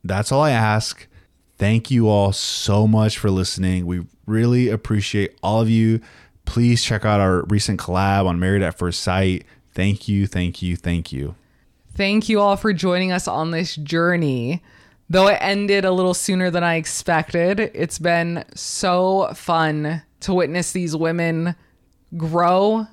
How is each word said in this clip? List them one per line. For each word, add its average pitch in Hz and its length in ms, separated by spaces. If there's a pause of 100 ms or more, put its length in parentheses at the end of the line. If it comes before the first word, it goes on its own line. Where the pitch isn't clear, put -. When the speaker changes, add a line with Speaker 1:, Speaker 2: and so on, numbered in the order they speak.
Speaker 1:
That's 95 260
all 135 120
I 156 100
ask. 107 560 (500)
Thank 113 320
you 117 180
all 101 240
so - 540
much 107 320
for 104 120
listening. 92 560
We 90 180 (220)
really 120 420
appreciate 104 720
all 107 180
of 113 80
you. 113 320 (440)
Please 120 400
check 107 200
out 104 160
our 92 260
recent 101 340
collab 98 460
on 87 120
Married 95 240
at 82 160
First 87 240
Sight. 92 440 (260)
Thank 98 340
you, 101 220
thank 90 340
you, 87 140
thank 85 340
you. 71 240 (600)
Speaker 2:
Thank 208 320
you 214 120
all 202 160
for 208 160
joining 180 400
us 180 160
on 156 240
this 165 240
journey. 156 840 (460)
Though 185 200
it 202 120
ended 202 440
a 185 80
little 185 220
sooner 185 360
than 170 140
I 170 100
expected, 170 840
it's - 400
been 170 440 (100)
so 185 800
fun 156 680 (180)
to 196 140
witness 175 380
these 170 240
women 165 580 (600)
grow 185 760